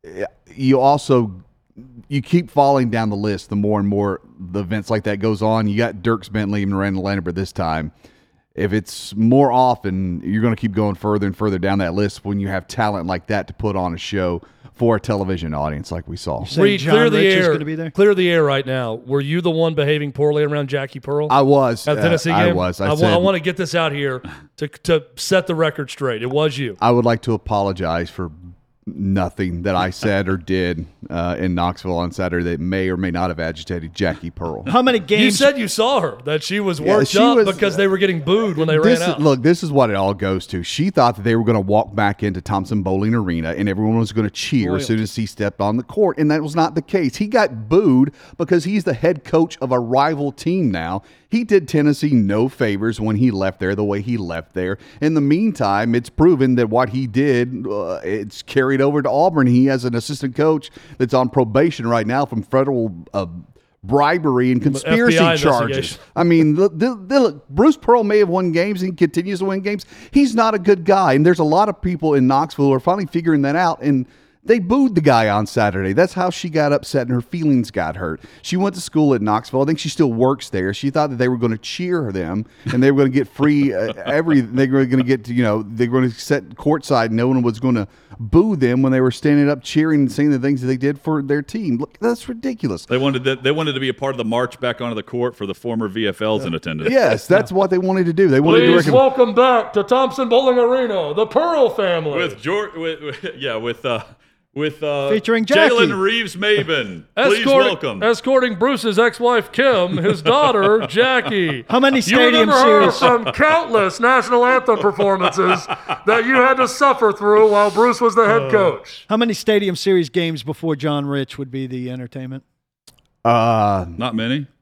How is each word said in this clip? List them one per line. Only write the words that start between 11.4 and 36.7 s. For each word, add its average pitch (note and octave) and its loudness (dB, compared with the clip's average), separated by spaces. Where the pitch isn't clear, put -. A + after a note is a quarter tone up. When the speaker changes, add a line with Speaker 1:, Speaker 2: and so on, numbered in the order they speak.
Speaker 1:
down G2 -2
that E2+ -2
list G2+ -4
when G2+ -4
you G2 -4
have F#2+ -6
talent G#2 -4
like F2+ -6
that G#2 -4
to - -16
put G#2 -4
on F2+ -4
a - -12
show F2 -4
for A#2 2
a G#2 -2
television F#2 -4
audience D2+ -6
like E2 -10
we E2+ -12
saw. C#2+ -8
Speaker 2:
You're - -10
saying D#3+ -2
Speaker 3:
Reed, G3+ -2
Speaker 2:
John D#3+ -2
Speaker 3:
clear A#3 2
the G#3 0
Speaker 2:
Rich G3+ 2
is F#3 2
Speaker 3:
air. D#3+ 2
Speaker 2:
gonna D3 -4
be D#3 -8
there? D#3+ -8
Speaker 3:
Clear G3+ 2
the F3+ 0
air E3 2
right C#3 0
now. B2+ -4
Were B2+ -4
you D#3 -4
the E3+ -2
one D#3+ -2
behaving D3 -2
poorly D3 0
around D3 -4
Jackie C#3 -6
Pearl D3 -4
Speaker 1:
I C#3+ 4
was. C3+ 2
Speaker 3:
at D3+ 2
the - -4
Speaker 1:
Uh, - 0
Speaker 3:
Tennessee E3+ 0
Speaker 1:
I C3 2
Speaker 3:
game? E3+ 2
Speaker 1:
was. F2+ -2
I - -2
Speaker 3:
I - 0
wa-, D3+ 0
Speaker 1:
said E3 2
Speaker 3:
I E3+ 2
wanna F#3 0
get F3 -4
this F3 -6
out D#3+ 0
here C#3 -4
to, D3+ -6
to D#3+ -2
set - 0
the E3+ -2
record D3+ -2
straight. A#2+ -4
It B2+ -4
was C#3+ -2
you. A2+ -6
Speaker 1:
I A#2 4
would A#2+ 2
like A#2 0
to A#2 -2
apologize F#2 -2
for F2 -10
nothing F#2 -4
that F#2+ -2
I F2+ 0
said G2 -2
or F#2+ -2
did, F2 -4
uh, E2+ -4
in F2+ -2
Knoxville F2 -4
on F2 -4
Saturday F2 -4
that E2+ -4
may F#2 -4
or F#2 -4
may F#2 -4
not F2 -2
have E2 -8
agitated E2 -8
Jackie E2+ -4
Pearl. D#2+ -10
Speaker 2:
How A#3 2
many B3 2
Speaker 3:
You E3 -10
Speaker 2:
games? G#3 2
Speaker 3:
said C#4 2
you A3+ -4
saw A#3+ 0
her, C3+ -4
that D3+ -4
she G3 -4
was F#3 -4